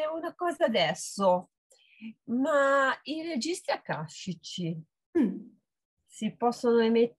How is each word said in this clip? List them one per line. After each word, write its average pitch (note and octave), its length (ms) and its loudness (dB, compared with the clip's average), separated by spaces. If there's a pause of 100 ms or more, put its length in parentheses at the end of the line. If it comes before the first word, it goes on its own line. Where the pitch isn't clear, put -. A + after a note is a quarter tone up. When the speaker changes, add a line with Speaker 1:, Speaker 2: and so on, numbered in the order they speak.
(140)
Speaker 1:
una E4 220 -8
cosa F4 300 -2
adesso. F#3 840 2 (760)
Ma C#4 800 2
i D#4+ 200 -6
registri D#4+ 500 -4
akashici D#3+ 1040 -8 (400)
Speaker 2:
Mm. G3 180 2 (680)
Speaker 1:
si - 320 -8
possono A#3 420 2
eme-, A3+ 400 4